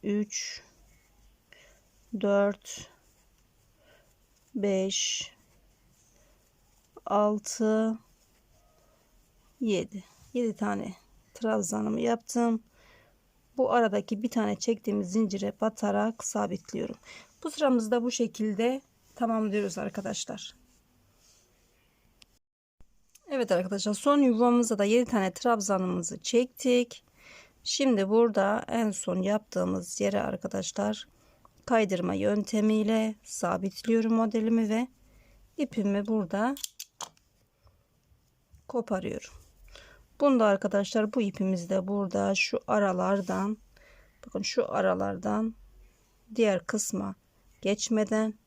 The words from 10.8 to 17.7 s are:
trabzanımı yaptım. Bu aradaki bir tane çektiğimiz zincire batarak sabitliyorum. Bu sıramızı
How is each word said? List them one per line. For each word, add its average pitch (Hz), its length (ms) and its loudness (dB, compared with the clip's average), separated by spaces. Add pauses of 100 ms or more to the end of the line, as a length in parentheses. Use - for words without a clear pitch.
trabzanımı 214 680 -2
yaptım. 233 640 0 (920)
Bu 254 160 2
aradaki 208 500 2
bir 240 80 -2
tane 214 260 0
çektiğimiz 202 560 -2
zincire 202 480 0
batarak 214 640 -2
sabitliyorum. - 720 -4 (480)
Bu 320 60 -4
sıramızı 254 400 2